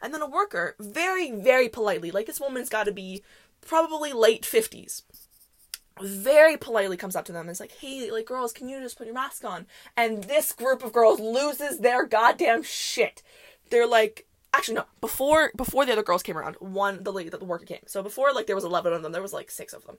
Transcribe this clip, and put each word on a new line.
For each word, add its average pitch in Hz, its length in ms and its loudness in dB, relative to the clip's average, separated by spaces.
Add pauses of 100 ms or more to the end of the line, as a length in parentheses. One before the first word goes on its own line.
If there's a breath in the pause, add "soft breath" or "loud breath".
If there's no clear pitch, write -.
And 247 120 -10
then 311 80 -8
a 294 80 -8
worker, 285 500 -2
very, 320 520 -2
very 240 380 4
politely, 190 420 -2
like, 202 140 -2
this - 160 -10
woman's 254 280 -6
gotta 208 220 0
be 190 320 -10 (380 soft breath)
probably 311 520 0
late 226 320 4
fifties, - 580 -4 (960)
very 262 560 6
politely 196 400 -2
comes 185 180 -8
up 156 100 -4
to - 60 -16
them 170 100 -10
and 165 80 -12
is 175 100 -12
like, 202 120 -16
Hey, 269 400 -12
like, 226 140 -6
girls, 247 280 -6
can 254 160 -14
you 269 100 -12
just 247 180 -14
put 226 100 -14
your 226 80 -12
mask 269 280 -8
on? 185 220 -10 (300 loud breath)
And 220 300 0
this 285 260 0
group - 320 -2
of 220 100 -8
girls 233 260 8
loses 269 600 -2
their 240 260 2
goddamn 233 580 4
shit. - 600 -4 (460 soft breath)
They're 240 180 4
like, 220 400 2 (260)
actually, 277 220 0
no, - 100 -4 (160)
before, 285 540 2
before 262 300 2
the 247 60 0
other 214 120 2
girls 180 200 0
came 170 140 -6
around, 151 220 -8
one, 196 440 -2
the 196 100 -6
lady 175 160 -6
that 165 100 -12
the 190 60 -12
worker 175 200 -6
came. - 200 -14
So - 180 -6
before, 262 300 0
like, 247 140 -2
there - 80 0
was 196 100 -4
eleven 170 280 0
of 165 80 -4
them, 156 100 -8
there 170 100 -6
was, 196 120 -10
like, - 180 -10
six - 220 -14
of - 120 -18
them. - 140 -18